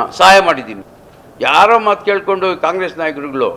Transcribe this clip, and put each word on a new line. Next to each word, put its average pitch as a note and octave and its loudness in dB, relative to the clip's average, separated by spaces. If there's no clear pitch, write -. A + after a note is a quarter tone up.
ಸಹಾಯ F#3+ 6
ಮಾಡಿದ್ದೀನಿ. A2+ -4
ಯಾರೋ F3+ 4
ಮಾತು G3+ 0
ಕೇಳ್ಕೊಂಡು G3 -2
ಕಾಂಗ್ರೆಸ್ F3 -4
ನಾಯಕರುಗಳು C#3+ -4